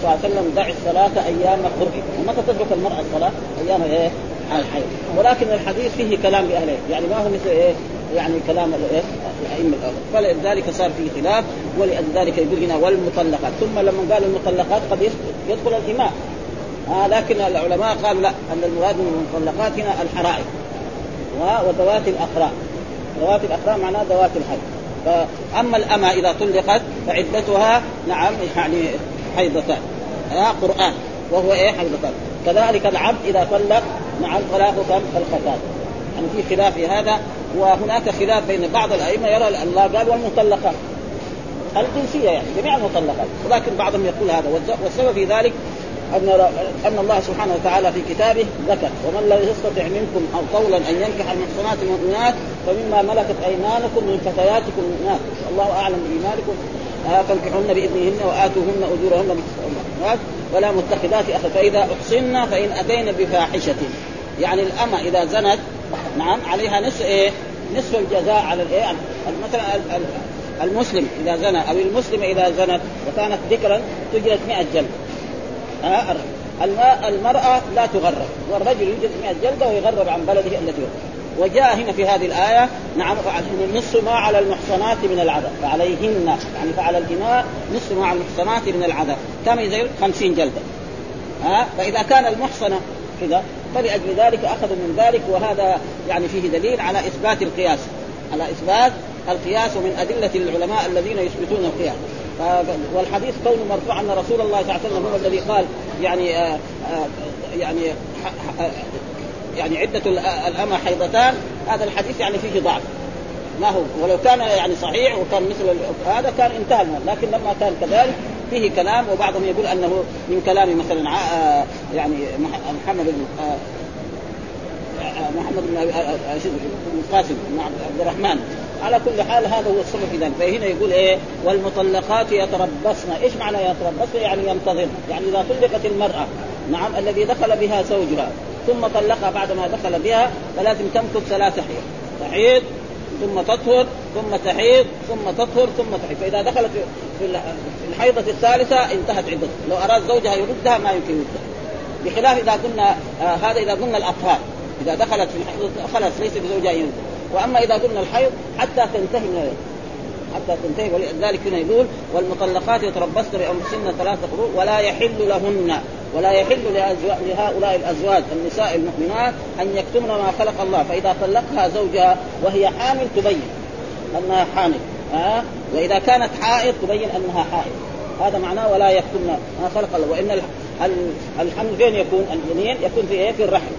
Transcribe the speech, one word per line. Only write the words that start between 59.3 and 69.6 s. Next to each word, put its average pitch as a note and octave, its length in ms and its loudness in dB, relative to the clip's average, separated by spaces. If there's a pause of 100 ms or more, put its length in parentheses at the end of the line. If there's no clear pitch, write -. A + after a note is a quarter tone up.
محصنات D#3+ 800 -4 (360)
ولا G3+ 180 4
متخذات F3 580 2
أخدان، F3+ 240 0
فإذا G3+ 240 4
أحصن B3 720 2
فإن G3+ 220 0
أتين A3 400 0
بفاحشة". F3 640 0 (640)
يعني F3+ 220 2
الأمة G3+ 380 0
إذا F3 240 2
زنت، G3+ 340 2 (600)
نعم، F3 280 2
عليها G3+ 340 0
نصف A#3+ 220 -2
إيه؟ G3 280 4 (460)
نصف C4 220 -2
الجزاء G3 440 2
على F3 200 -2
الإيه؟ F#3+ 220 2
على F3+ 120 -2 (520)
مثلًا G#3 280 -2